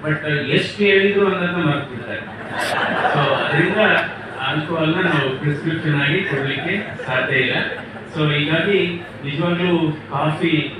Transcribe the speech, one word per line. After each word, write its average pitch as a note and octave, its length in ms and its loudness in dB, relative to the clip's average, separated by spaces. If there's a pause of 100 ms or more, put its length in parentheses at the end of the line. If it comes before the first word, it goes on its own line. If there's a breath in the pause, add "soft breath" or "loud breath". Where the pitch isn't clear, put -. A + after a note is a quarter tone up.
but D3+ 460 -2
ಎಷ್ಟು G3+ 340 2
ಹೇಳಿದ್ರು G3+ 420 6
ಅನ್ನೋದನ್ನ F3 380 0
ಮರ್ತು C#3 260 0
ಬಿಡ್ತಾರೆ. G#2+ 300 -8 (920)
So, C#3+ 220 4
ಅದರಿಂದ E3 420 2 (640)
ಆಲ್ಕೋಹಾಲ್ನ D#3 600 0
ನಾವು D3 380 2
ಪ್ರಿಸ್ಕ್ರಿಪ್ಷನ್ D3 640 0
ಆಗಿ E3+ 220 0
ಕೊಡ್ಲಿಕ್ಕೆ C#3+ 840 -4
ಸಾಧ್ಯ B2+ 300 0
ಇಲ್ಲ. B2 200 2 (600)
So, D3+ 160 2
ಹೀಗಾಗಿ E3+ 720 0 (200)
ನಿಜವಾಗ್ಲೂ E3+ 680 0
ಕಾಫಿ D3+ 880 0